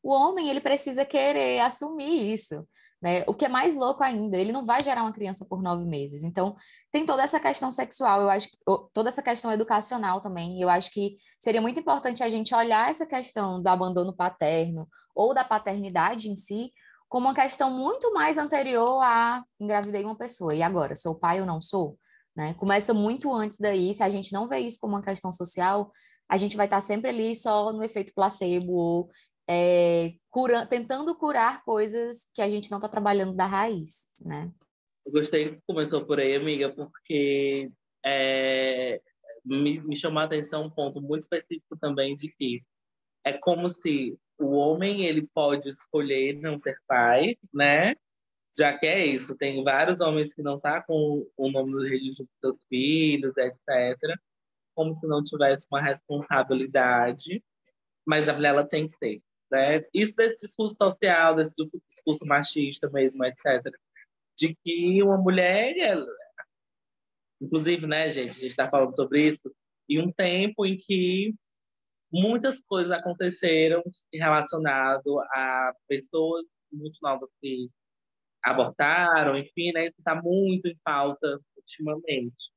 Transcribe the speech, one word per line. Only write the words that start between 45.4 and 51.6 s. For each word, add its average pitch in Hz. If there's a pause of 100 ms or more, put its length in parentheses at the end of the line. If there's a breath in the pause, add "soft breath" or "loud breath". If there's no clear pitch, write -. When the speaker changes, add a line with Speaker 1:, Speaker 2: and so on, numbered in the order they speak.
Speaker 2:
escolher 139
não 151
ser 135 (100)
pai, 127 (160)
né? 147 (600)
Já 147
que -
é 180
isso, 131
tem 135
vários 156
homens 156
que -
não 143
tá 147
com 151 (100)
o 135
nome 135